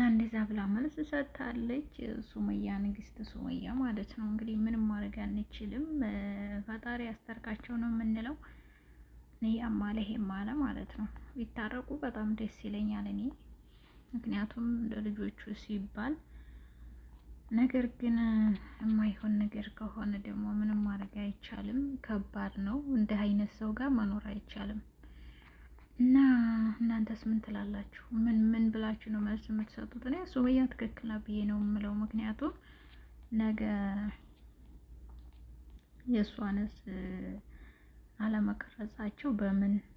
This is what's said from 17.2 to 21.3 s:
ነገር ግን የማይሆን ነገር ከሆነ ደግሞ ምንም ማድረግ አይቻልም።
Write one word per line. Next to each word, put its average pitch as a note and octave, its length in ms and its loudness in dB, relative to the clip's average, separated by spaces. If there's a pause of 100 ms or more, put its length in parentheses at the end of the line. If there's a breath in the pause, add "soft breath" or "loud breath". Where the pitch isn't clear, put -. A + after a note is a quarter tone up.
ነገር B3 440 4
ግን A#3 220 2 (640 loud breath)
የማይሆን G#3+ 600 2
ነገር G#3 340 -2
ከሆነ G#3 480 -4
ደግሞ G#3 240 -4 (100)
ምንም G#3 280 2
ማድረግ G3+ 360 -2
አይቻልም። G3+ 640 -4 (220)